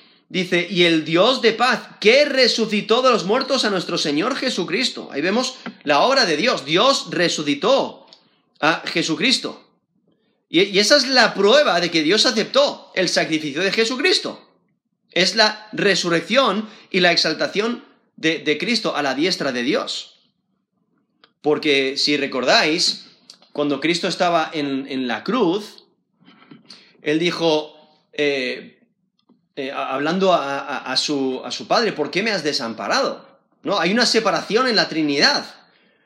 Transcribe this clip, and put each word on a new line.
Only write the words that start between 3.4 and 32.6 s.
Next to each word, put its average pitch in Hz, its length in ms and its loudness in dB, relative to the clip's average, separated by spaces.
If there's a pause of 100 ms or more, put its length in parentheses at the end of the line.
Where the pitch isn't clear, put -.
a 214 40 0
nuestro 175 280 -2
Señor 170 400 0
Jesucristo". 208 760 -4
Ahí 139 80 -6
vemos 202 360 -2 (280)
la 147 200 4
obra 254 220 4
de 160 120 0
Dios. 190 260 0
Dios 185 460 2
resucitó 160 1000 0 (540)
a 160 240 0
Jesucristo. 160 840 -2 (800)
Y, 160 140 0
y 202 180 0
esa 214 160 4
es 269 140 0
la 240 240 2
prueba 196 480 4
de 175 100 -2
que 160 100 2
Dios 185 240 2
aceptó 240 680 -2
el 185 140 0
sacrificio 156 520 -2
de 190 120 -2
Jesucristo. 262 720 -2 (680)
Es 180 220 0
la 214 380 0
resurrección 190 960 0 (200)
y 185 120 0
la 180 100 4
exaltación 170 720 -2 (320)
de, 156 240 -2
de 147 180 -2
Cristo 180 380 -2
a 143 60 -4
la 135 120 -2
diestra 143 380 -2
de 123 120 -4
Dios. - 560 -4 (1200)
Porque 143 560 0
si 147 180 0
recordáis, 143 920 0 (440)
cuando 143 300 -2
Cristo 170 260 -2
estaba 170 460 0
en, 139 340 -4
en 131 220 -6
la 110 160 -6
cruz, 214 580 -2 (1200)
Él 156 180 0
dijo, 165 560 0 (380)
eh, 139 680 -4 (800)
eh, 135 140 -6
a-, 131 240 -6
hablando 180 360 2
a, 139 280 0
a, 135 180 -8 (160)
a - 20 -2
su, 135 480 -2
a 127 80 -10
su - 160 -10
padre, 202 240 2
"¿Por 143 180 -4
qué 180 140 -2
me 226 80 -2
has 185 120 -4
desamparado?". 139 960 -4 (220)